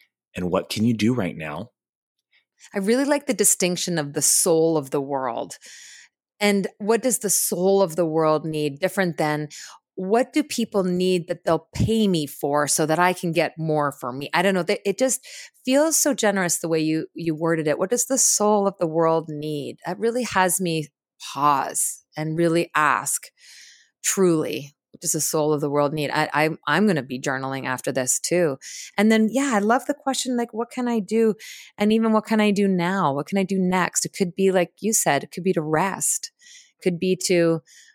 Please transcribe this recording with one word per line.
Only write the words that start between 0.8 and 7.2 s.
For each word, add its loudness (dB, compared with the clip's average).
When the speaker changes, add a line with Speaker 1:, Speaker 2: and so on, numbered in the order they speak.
Speaker 1:
you 2
do 2
right -4
now?" -10
Speaker 2:
I -6
really 0
like 0
the 0
distinction 0
of -4
the -4
soul 4
of -4
the 0
world. -6
And 2
what 0
does 0